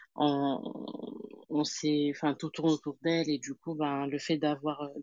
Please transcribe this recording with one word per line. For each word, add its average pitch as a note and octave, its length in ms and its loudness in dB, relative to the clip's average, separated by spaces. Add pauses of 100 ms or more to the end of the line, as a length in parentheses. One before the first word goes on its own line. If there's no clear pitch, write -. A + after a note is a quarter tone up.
(160)
on, C#3 460 2 (880)
on D3+ 140 2
sait, D3 520 2
enfin, C#3+ 200 0
tout D#3 140 -6
tourne D#3+ 220 2
autour D3 320 -2
d'elle, E3 260 2
et C#3 100 0
du C3+ 160 -8
coup, E3 200 -6
ben, C#3+ 320 0
le C#3 120 -2
fait D#3+ 180 0
d'avoir, D3 460 0
euh, C#3+ 60 -6 (140)